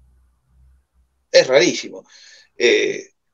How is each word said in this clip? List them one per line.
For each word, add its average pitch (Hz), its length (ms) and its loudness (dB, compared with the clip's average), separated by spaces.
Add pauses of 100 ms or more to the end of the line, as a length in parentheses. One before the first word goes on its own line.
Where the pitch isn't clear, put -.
(1300)
Es 180 140 4
rarísimo. 127 600 -2 (500)
Eh, 104 540 -2 (220)